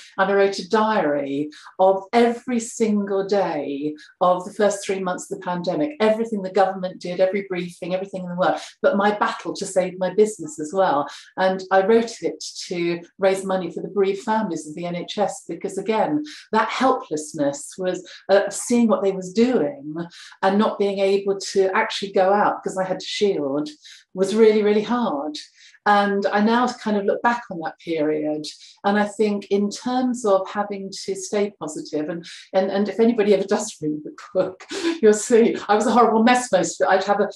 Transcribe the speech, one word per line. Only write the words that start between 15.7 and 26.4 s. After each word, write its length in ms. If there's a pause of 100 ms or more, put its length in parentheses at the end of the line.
again, 460 (300)
that 160
helplessness 1080
was, 320 (220)
uh, 180
seeing 380
what 160
they 100
was 200
doing 640 (440)
and 160
not 220
being 220
able 360 (160)
to 240
actually 360
go 200
out 300
because 160
I 60
had 160
to 60
shield 640 (440)
was 220
really, 280
really 200
hard. 540 (500)
And 400
I 140